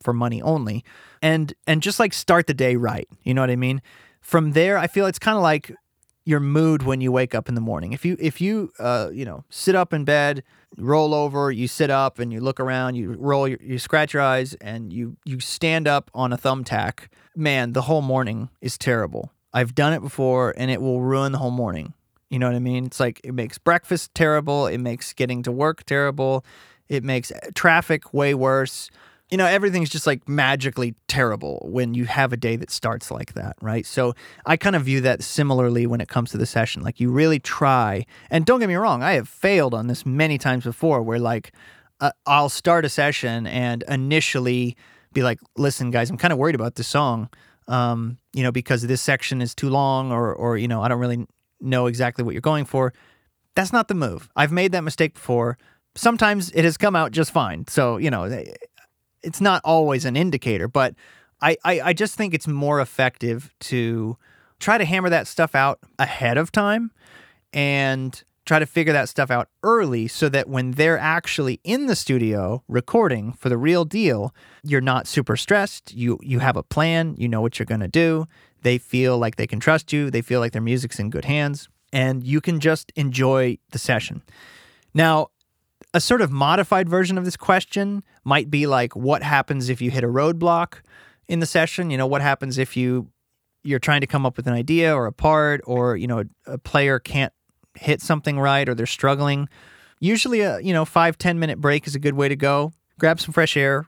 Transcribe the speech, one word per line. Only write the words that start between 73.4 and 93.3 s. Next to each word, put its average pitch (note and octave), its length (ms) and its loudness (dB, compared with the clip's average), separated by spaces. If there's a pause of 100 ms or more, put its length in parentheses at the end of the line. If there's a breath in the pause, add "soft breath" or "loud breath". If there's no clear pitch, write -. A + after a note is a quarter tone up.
the A#2+ 100 0
real E3 260 2
deal, D#3 480 0 (300 soft breath)
you're C#3+ 180 2
not C3 240 0
super A#2+ 320 0
stressed. - 560 0
You, A#2+ 300 -2
you C3 160 -2
have C3+ 180 2
a - 60 -4
plan. E3 520 0
You A#2+ 140 -2
know A2 120 0
what A2+ 180 -2
you're B2 80 -6
gonna G#2+ 200 -2
do. D#3+ 380 2 (380 soft breath)
They B2 160 2
feel B2+ 400 2
like A#2 160 -2
they A2 100 -4
can G#2+ 140 -4
trust D#3 340 2
you. C#3+ 160 0
They A#2 140 -2
feel B2 160 0
like A#2 140 -2
their A2 100 -4
music's B2 360 -2
in G#2 120 -4
good D2 140 -6
hands, C#3+ 440 -2 (240)
and C3 300 0
you C#3+ 180 0
can E3+ 180 0
just D#3 360 0
enjoy C3 640 2 (100)
the - 80 -8
session. - 460 -2 (720 loud breath)
Now, D#3 320 4 (640)
a F3 60 4
sort A#3+ 220 2
of D3 100 0
modified E3+ 560 2
version F#3 300 0
of F3+ 80 -2
this F3+ 100 -4
question G3+ 640 0 (220 soft breath)
might C#3+ 260 2
be D3 160 2
like, B2 300 2
what C3+ 280 0
happens C#3 440 0
if B2+ 140 -2
you B2 100 -2
hit B2 140 0
a - 20 2
roadblock E3+ 680 0 (520 soft breath)
in E3+ 140 0
the D#3+ 40 0
session? E3 440 0
You C3+ 80 -2
know, C3 100 0
what C#3 140 0
happens C3+ 360 -2
if C3 200 -2
you, B2 320 -2 (540)